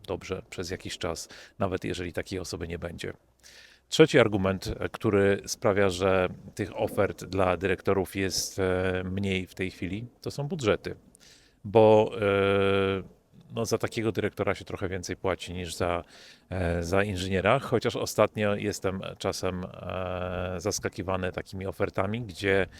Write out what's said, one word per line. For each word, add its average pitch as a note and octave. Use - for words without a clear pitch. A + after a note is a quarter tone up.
dobrze F#2+
przez F2+
jakiś F#2
czas, -
nawet F#2
jeżeli F2+
takiej F#2
osoby F2
nie E2+
będzie. E2+
Trzeci D#3
argument, G#2
e, F#2
który G2
sprawia, G2+
że F#2
tych G#2
ofert G2+
dla F2+
dyrektorów F#2
jest, F#2+
e, F#2
mniej F#2+
w -
tej F#2
chwili, G2+
to A#2+
są C#3+
budżety. B2+
Bo, G#2+
e, G2
no, A#2
za A2
takiego A2
dyrektora G2
się F#2+
trochę F#2
więcej F2+
płaci F2+
niż F2+
za, F2
e, F2
za F#2
inżyniera, F#2+
chociaż A#2+
ostatnio G#2+
jestem G2
czasem, F#2
e, F2+
zaskakiwany F#2
takimi F#2+
ofertami, G2+
gdzie, G2